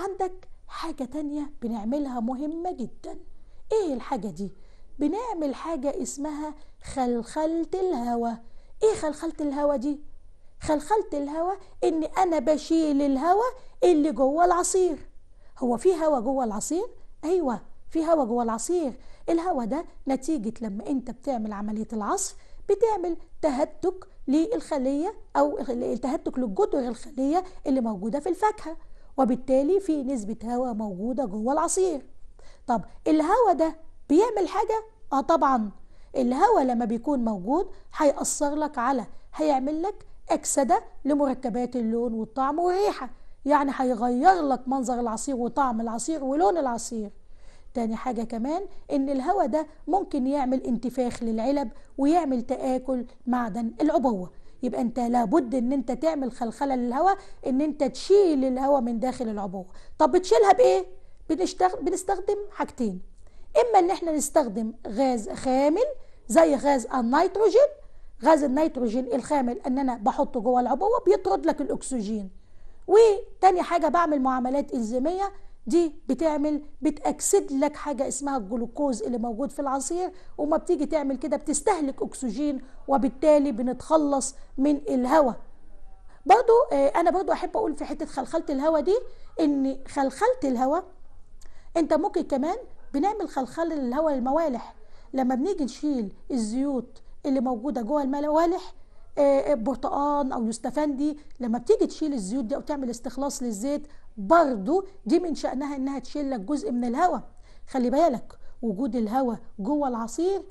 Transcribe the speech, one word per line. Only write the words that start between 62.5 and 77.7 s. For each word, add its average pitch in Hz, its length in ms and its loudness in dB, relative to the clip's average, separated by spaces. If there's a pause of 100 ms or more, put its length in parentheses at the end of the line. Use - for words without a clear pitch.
حاجتين، 208 600 -4 (460)
إما 453 220 6
إن 359 120 4
إحنا 330 200 -2
نستخدم 233 640 0 (140)
غاز 247 420 0
خامل 285 560 2 (420)
زي 302 280 6
غاز 254 300 2
النيتروجين. 381 800 4 (560)
غاز 302 200 6
النيتروجين 254 720 0
الخامل 254 460 0
إن 262 200 -2
أنا 254 180 0
بحطه 254 420 0
جوه 247 200 2
العبوة 285 460 2
بيطرد 381 400 2
لك 294 160 0
الأكسجين. 214 680 -4 (580)
وتاني 392 760 6
حاجة 339 240 2
بعمل 302 340 4
معاملات 254 520 0
إنزيمية، 262 580 -2 (360)
دي 320 280 2 (140)
بتعمل، 302 520 0 (200)
بتأكسد 302 720 0
لك 294 240 0